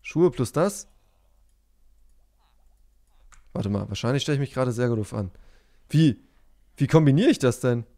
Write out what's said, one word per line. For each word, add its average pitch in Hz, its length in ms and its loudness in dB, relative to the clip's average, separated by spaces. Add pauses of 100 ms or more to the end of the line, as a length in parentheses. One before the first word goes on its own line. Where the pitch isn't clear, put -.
Schuhe 170 300 0
plus - 220 -4
das? 196 360 -4 (2750)
Warte 104 160 -6
mal, 101 220 -4
wahrscheinlich 120 320 -4
stell 151 140 -2
ich 139 40 -2
mich 135 140 -6
gerade 127 180 -2
sehr 120 160 -2
doof 110 240 -4
an. 101 180 -8 (600)
Wie? 147 280 2 (600)
Wie 143 80 0
kombiniere 160 420 4
ich 294 100 2
das 123 220 0
denn? 120 240 -2 (140)